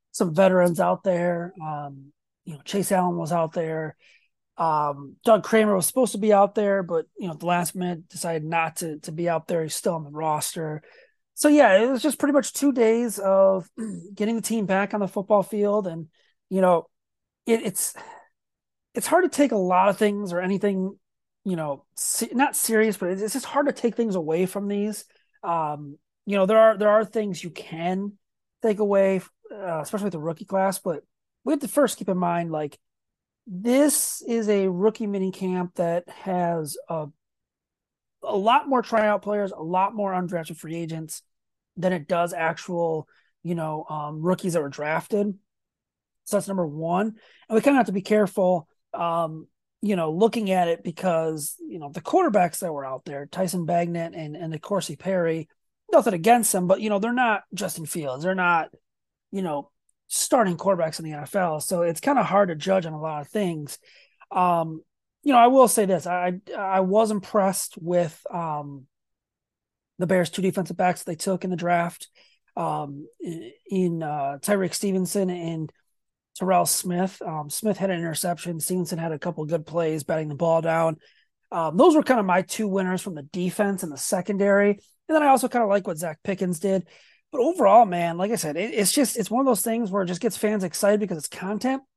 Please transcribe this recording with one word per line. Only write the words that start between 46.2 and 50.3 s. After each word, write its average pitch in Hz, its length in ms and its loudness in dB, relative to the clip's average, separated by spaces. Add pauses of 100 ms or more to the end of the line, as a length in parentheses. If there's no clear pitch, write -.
So - 120 -2
that's 190 120 -2
number 190 180 -2
one. 170 480 -2 (340)
And 220 80 0
we 214 60 6
kinda 277 160 6
have 240 80 4
to 190 60 -4
be 190 100 -2
careful, 185 640 2 (240)
um, 165 540 -4 (360)
you 202 140 0
know, 160 160 0
looking 214 380 2